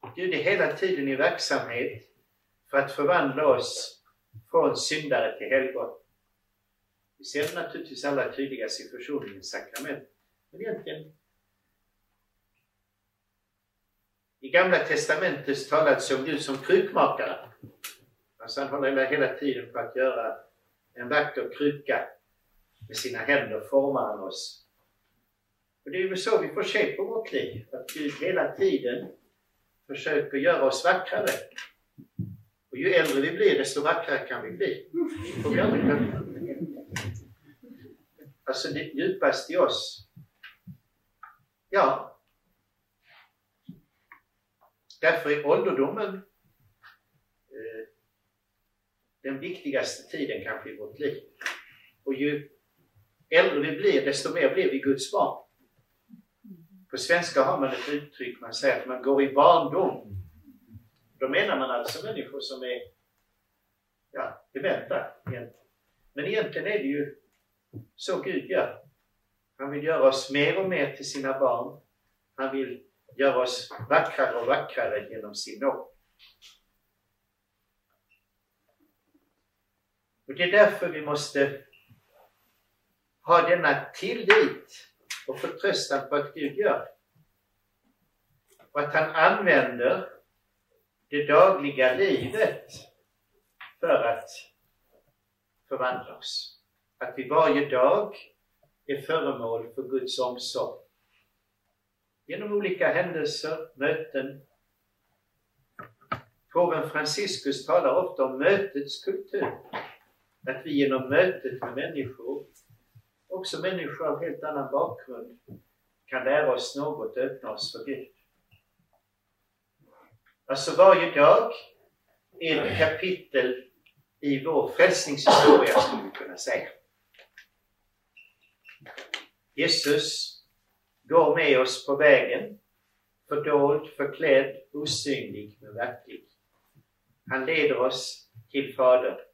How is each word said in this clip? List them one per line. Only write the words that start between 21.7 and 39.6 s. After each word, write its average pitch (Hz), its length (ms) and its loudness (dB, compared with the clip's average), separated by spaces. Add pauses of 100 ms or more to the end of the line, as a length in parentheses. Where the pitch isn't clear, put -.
med - 100 -12
sina 123 220 -8
händer, 110 420 0
formar 139 460 2
han 107 120 -6
oss. - 480 -12 (1200)
Och 143 60 -14
det 185 120 -2
är 190 60 0
väl 185 80 -4
så - 240 2
vi - 120 -6
får - 100 -2
se - 320 0
på 196 80 -2
vårt 226 280 -4
liv, 113 400 -4
att - 220 -12
Gud 147 280 -6
hela 175 340 -2
tiden 147 560 0 (760)
försöker 143 500 -2
göra 160 280 4
oss - 200 2
vackrare. - 440 2 (1400)
Och 123 60 -12
ju 180 160 2
äldre 147 280 2
vi 165 160 -2
blir, 202 200 6
desto 143 240 -2
vackrare 160 460 -2
kan 120 180 -8
vi - 60 -10
bli. - 380 -4 (3500)
Alltså - 300 -6
det 151 100 -6
djupaste 156 720 -2
i 175 40 0
oss. - 520 -2 (1600)